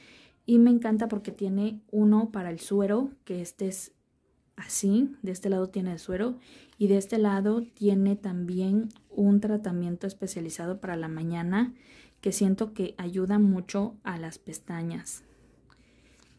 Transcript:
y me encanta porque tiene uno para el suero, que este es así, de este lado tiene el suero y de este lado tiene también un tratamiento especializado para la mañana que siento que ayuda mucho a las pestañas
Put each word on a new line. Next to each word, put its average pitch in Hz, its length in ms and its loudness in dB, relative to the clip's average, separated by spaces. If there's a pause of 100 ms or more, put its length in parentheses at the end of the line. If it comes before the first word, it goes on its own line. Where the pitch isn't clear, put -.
(440)
y 233 160 6
me 240 100 8
encanta 226 380 2
porque 202 240 -6
tiene 202 480 -4 (100)
uno 214 400 4
para 185 200 -6
el 165 100 -10
suero, 208 500 0 (140)
que 180 180 -8
este 190 240 -8
es - 300 -8 (600)
así, 220 640 0
de 185 100 -6
este 190 180 -4
lado 185 180 0
tiene 185 240 -6
el 165 60 -10
suero 220 400 -4 (400)
y 208 100 2
de 196 100 6
este 208 200 -2
lado 208 440 2
tiene 202 540 2
también 190 720 -2 (220)
un 202 300 6
tratamiento 185 640 -4
especializado 180 720 -8
para 175 160 -8
la 160 120 -6
mañana 170 640 -2 (480)
que 190 120 -2
siento 208 420 2
que 185 240 -4
ayuda 185 400 -2
mucho 202 640 2
a 175 160 -8
las 165 200 -12
pestañas 165 840 -10 (1160)